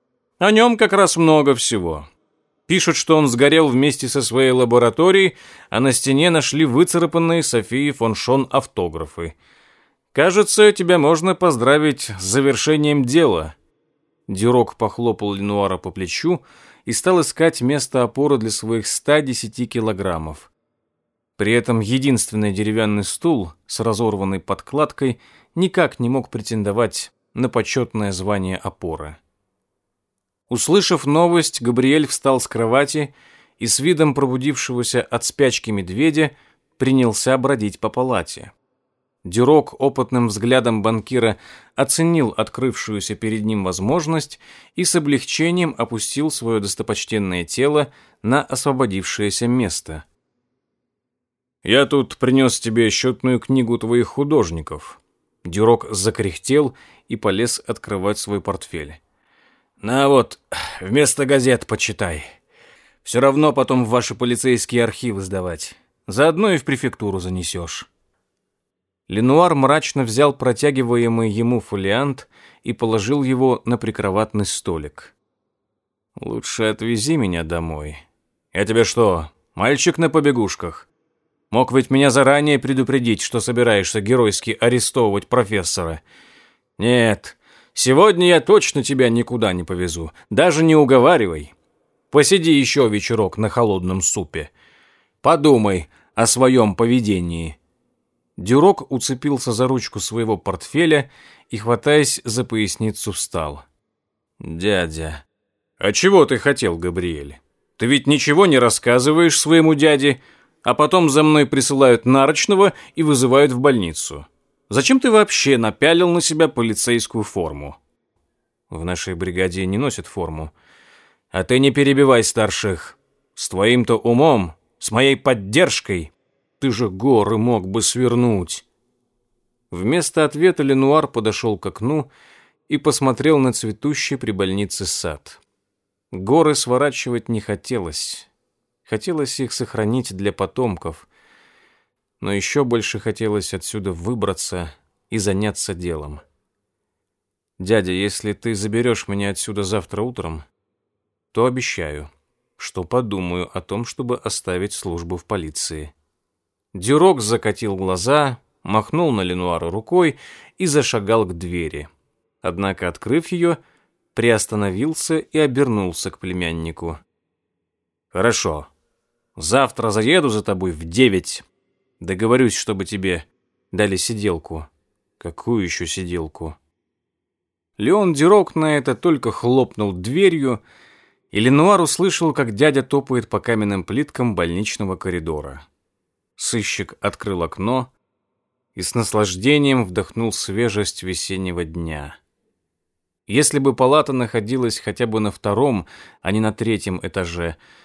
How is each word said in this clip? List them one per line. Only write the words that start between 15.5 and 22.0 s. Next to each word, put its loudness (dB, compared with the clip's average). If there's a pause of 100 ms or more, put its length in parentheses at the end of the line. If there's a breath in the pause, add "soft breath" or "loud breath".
по -10
плечу -4 (440 soft breath)
и -6
стал 2
искать 0
место 0
опоры 0
для -4
своих -4
ста 0
десяти -6
килограммов. -6 (840)
При 0
этом 2
единственный 0